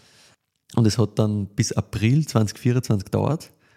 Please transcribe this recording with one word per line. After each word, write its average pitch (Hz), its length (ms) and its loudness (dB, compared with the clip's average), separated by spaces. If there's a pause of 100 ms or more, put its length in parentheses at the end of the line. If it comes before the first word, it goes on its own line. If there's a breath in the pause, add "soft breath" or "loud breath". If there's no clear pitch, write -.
(760 soft breath)
Und 113 120 4
es 101 100 2
hat 110 220 0
dann 104 280 0
bis - 260 -4
April 127 520 0
zwanzig 110 320 0
vierundzwanzig 120 480 0
gedauert, 110 460 -2 (260 soft breath)